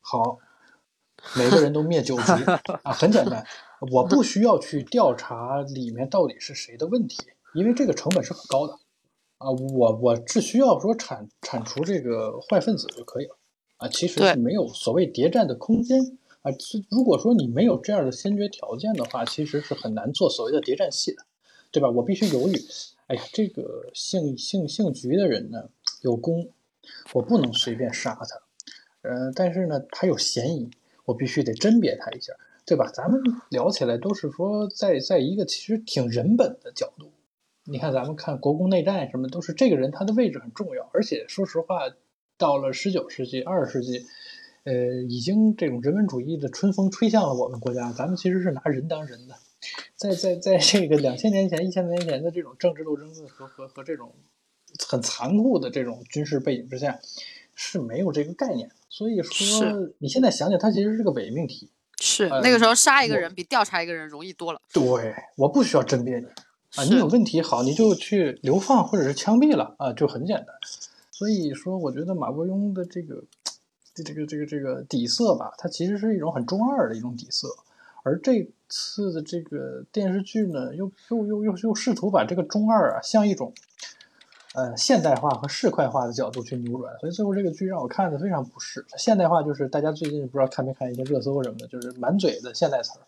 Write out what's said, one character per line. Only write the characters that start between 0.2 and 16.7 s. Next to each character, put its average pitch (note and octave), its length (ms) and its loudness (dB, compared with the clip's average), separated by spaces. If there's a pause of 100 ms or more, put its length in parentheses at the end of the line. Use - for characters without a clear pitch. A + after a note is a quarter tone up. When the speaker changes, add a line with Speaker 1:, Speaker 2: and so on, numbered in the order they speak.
Speaker 1:
每 B2 120 4
个 F3 120 8
人 D3 100 4
都 D3+ 100 0
灭 D#3+ 200 2
九 B2+ 160 -2
族， A#2+ 160 4 (260)
Speaker 2:
<laughs> - 240 -8
Speaker 1:
啊， C#3 80 -6
很 E3 180 4
简 G#3 160 6
单， A2+ 200 -4 (460)
我 B2+ 140 6
不 C4 160 6
需 G3 200 0
要 G#3+ 180 6
去 C#3+ 240 -4
调 F3+ 320 2
查 B2 460 -6
里 C3 300 -8
面 C3 180 -6
到 E3 180 2
底 A#2 120 -10
是 - 140 -14
谁 - 240 -12
的 D#3 100 -2
问 A3 200 0
题， - 240 -14 (220)
因 F3+ 120 0
为 A#3+ 80 4
这 B3 140 2
个 D#3+ 60 2
成 - 200 -2
本 C#3+ 100 2
是 - 100 -10
很 - 160 -12
高 C#3+ 180 0
的。 - 100 -12 (600)
啊， C3+ 140 -6
我， B2+ 500 2
我 A#2 160 4
只 D3 240 -2
需 - 160 -2
要 B3+ 220 6
说 A3 160 0
铲， G#2+ 320 -10 (140)
铲 A#2 220 -6
除 C#3 200 -6
这 F3 180 0
个 A2+ 400 -4
坏 F#3+ 180 2
分 A3 160 2
子 - 120 -6
就 - 160 -14
可 - 180 -8
以 C#3+ 40 -6
了。 - 120 -20 (400)
啊， B2 100 -10
其 - 200 -2
实 F3 80 -4
是 D#3 40 -2
Speaker 2:
对。 D#3 160 6
Speaker 1:
没 B2 180 0
有 E3+ 140 0
所 - 260 -4
谓 F3 120 4
谍 C#3 240 2
战 G3+ 180 4
的 B2+ 80 -4
空 A#3 280 0
间。 C4 340 2 (240)
啊， C#3+ 180 -4
是， - 300 -8